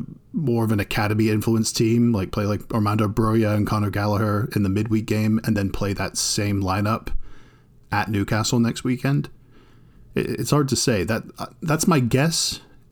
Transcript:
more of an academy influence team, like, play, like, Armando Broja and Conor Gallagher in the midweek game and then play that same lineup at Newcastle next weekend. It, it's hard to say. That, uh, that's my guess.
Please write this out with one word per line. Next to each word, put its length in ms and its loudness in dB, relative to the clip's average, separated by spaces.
more 320 0
of 60 0
an 80 2
academy 500 0
influence 420 0
team, 400 2
like, 200 -2
play, 140 -2
like, 280 -2
Armando 340 2
Broja 480 2
and 120 2
Conor 240 0
Gallagher 640 0
in 80 2
the 60 2
midweek 360 0
game 380 0
and 120 0
then 140 0
play 240 -2
that 240 -4
same 440 -2
lineup 480 -2
at 180 0
Newcastle 500 0
next 240 0
weekend. 460 -2
It, 120 0
it's 120 -4
hard 180 4
to 60 0
say. 280 0
That, 200 -2
uh, 100 -10
that's 260 0
my 120 6
guess. 600 0